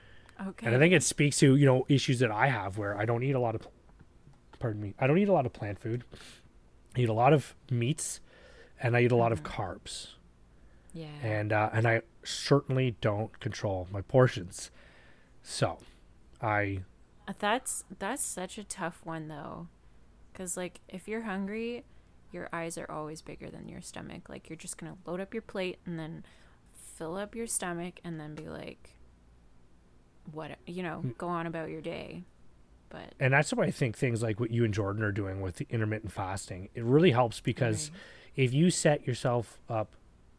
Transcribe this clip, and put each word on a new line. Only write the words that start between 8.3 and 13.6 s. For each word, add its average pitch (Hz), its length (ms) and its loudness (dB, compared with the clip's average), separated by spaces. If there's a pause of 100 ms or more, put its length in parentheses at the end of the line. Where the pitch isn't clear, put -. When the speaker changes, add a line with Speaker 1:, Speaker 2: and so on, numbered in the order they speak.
Speaker 2:
and 120 160 2
I 120 60 6
eat 120 100 6
a 123 40 6
lot 117 160 4
of 151 100 -2
Speaker 1:
Mm-hmm. - 200 -10
Speaker 2:
carbs. - 520 -12 (800)
Speaker 1:
Yeah. 160 140 -12 (140)
Speaker 2:
And, 107 300 0
uh, 107 200 4
and 110 140 2
I 117 160 4 (220)
certainly 131 760 2
don't 107 400 -2
control 95 500 -4